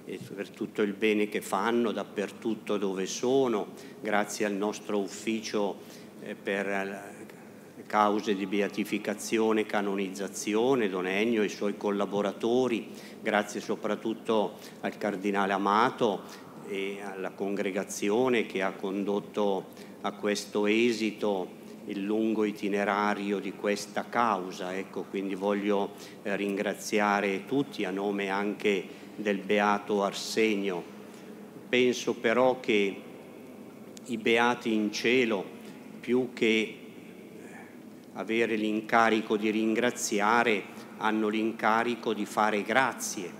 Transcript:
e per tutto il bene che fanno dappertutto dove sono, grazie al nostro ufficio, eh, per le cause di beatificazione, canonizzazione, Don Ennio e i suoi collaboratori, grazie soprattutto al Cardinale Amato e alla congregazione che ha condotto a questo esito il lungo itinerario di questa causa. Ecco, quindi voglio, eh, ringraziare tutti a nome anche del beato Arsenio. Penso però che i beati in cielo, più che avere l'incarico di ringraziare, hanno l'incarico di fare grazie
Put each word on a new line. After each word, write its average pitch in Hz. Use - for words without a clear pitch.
e 92
per 98
tutto 107
il 101
bene 104
che 101
fanno 113
dappertutto 104
dove 95
sono, 123
grazie 104
al 104
nostro 104
ufficio, 104
eh, 104
per 98
le -
cause 104
di 95
beatificazione, 104
canonizzazione, 101
Don 92
Ennio 107
e -
i 92
suoi 101
collaboratori, 101
grazie 107
soprattutto 107
al 98
Cardinale 98
Amato 101
e 101
alla 95
congregazione 101
che 95
ha 95
condotto 101
a 101
questo 104
esito 107
il 101
lungo 107
itinerario 101
di 95
questa 101
causa. 95
Ecco, 95
quindi 98
voglio, 101
eh, 101
ringraziare 101
tutti 135
a 92
nome 98
anche 101
del 104
beato 101
Arsenio. 98
Penso 123
però 123
che 101
i 120
beati 117
in 107
cielo, 113
più 123
che 110
avere 110
l'incarico 110
di 107
ringraziare, 110
hanno 107
l'incarico 113
di 104
fare 107
grazie 110